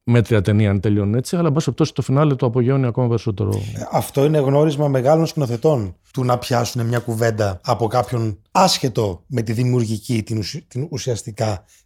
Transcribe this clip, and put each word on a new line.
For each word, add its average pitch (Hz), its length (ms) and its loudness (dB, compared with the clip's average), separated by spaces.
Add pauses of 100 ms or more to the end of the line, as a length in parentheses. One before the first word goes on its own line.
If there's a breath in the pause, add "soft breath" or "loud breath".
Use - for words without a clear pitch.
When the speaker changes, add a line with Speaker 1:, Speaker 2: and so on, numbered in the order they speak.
Speaker 1:
μέτρια 117 380 4
ταινία 104 280 4
αν 98 100 0
τελειώνει 104 380 0
έτσι, 131 180 -4
αλλά, 170 120 2
εν 143 60 2
πάση 156 120 0
περιπτώσει, 147 280 0
το - 80 -2
φινάλε 139 340 2
το 127 100 0
απογειώνει 127 400 2
ακόμα 123 220 0
περισσότερο. 107 480 -2
Speaker 2:
Ε, 104 360 -6
αυτό - 340 0
είναι 156 140 2
γνώρισμα 143 480 2
μεγάλων 143 380 2
σκηνοθετών, 120 680 -2 (180)
του 131 100 -2
να 123 140 2
πιάσουν 120 480 -2
μια 120 140 -2
κουβέντα 110 640 -2
από 117 240 0
κάποιον 113 520 -2 (120)
άσχετο 123 760 0
με 123 140 -2
τη 113 120 -4
δημιουργική, 117 680 0
την 110 140 -6
ουσι-, 110 300 -8
την 135 240 -8
ουσιαστικά 110 720 -6 (220 soft breath)